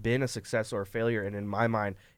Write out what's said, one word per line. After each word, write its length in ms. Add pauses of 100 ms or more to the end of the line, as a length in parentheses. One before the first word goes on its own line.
been 220
a 60
success 440
or 100
a 40
failure? 380
And 100
in 140
my 180
mind, 300 (220)